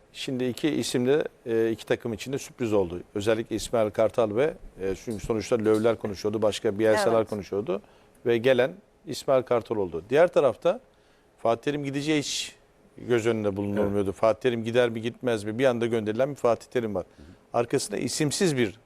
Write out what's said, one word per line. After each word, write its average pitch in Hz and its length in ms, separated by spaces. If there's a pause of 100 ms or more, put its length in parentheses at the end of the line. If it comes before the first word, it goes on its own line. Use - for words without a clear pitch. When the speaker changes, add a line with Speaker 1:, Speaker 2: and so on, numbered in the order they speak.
(140)
Speaker 1:
Şimdi 127 320
iki 127 240
isim 127 380
de, 143 180 (220)
e, 113 240
iki - 160
takım 120 260
için 120 200
de 139 60
sürpriz - 340
oldu. 90 280 (140)
Özellikle 110 420
İsmail 107 340
Kartal 107 460
ve, 135 180 (260)
e, 95 140 (100)
çünkü 107 220
sonuçta 110 300
Löw'ler 110 420
konuşuyordu, 107 440
başka 104 360
Bielsa'lar 110 420
Speaker 2:
Evet. 104 100
Speaker 1:
konuşuyordu 110 520 (440)
ve 120 120
gelen 127 320 (360)
İsmail 131 360
Kartal 117 340
oldu. 82 340
Diğer 160 180
tarafta 170 520 (580)
Fatih 113 240
Terim 147 220
gideceği 143 360
hiç - 340 (540)
göz 117 180
önünde 107 300
bulunulmuyordu. 101 540
Speaker 3:
Evet. 95 100
Speaker 1:
Fatih 110 200
Terim 117 240
gider 120 240
mi 113 140
gitmez 113 420
mi 110 140
bir 135 60
anda 120 220
gönderilen 113 440
bir 143 60
Fatih 117 300
Terim 113 280
var. 90 120 (460)
Arkasında 120 440
isimsiz 151 600
bir 110 300